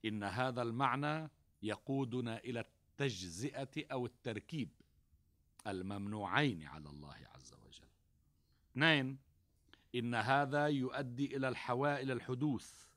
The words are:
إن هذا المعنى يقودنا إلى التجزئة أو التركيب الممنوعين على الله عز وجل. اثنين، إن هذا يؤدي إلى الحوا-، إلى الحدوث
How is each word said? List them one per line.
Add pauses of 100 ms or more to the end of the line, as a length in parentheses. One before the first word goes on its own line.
إن
هذا
المعنى (320)
يقودنا
إلى
التجزئة
أو
التركيب (960)
الممنوعين
على
الله (180)
عز
وجل. (840)
اثنين، (760)
إن
هذا
يؤدي
إلى
الحوا-،
إلى
الحدوث (100)